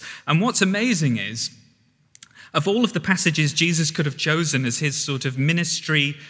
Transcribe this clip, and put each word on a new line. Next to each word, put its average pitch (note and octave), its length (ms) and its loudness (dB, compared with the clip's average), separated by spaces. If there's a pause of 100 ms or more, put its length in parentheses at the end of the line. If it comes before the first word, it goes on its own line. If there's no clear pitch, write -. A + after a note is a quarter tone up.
(260)
And D3+ 140 4
what's A3+ 220 0
amazing F#3+ 560 2
is, G#2+ 340 -6 (1000)
of D#3 120 0
all G#3+ 200 2
of - 80 -2
the E3 80 -2
passages D#3 500 2
Jesus D#3+ 400 2
could D#3+ 140 -2
have C#3+ 120 -4
chosen D#3 460 0
as A#2+ 160 -2
his D3 160 0
sort C3+ 300 -4
of B2+ 120 -2
ministry D3+ 760 0 (140)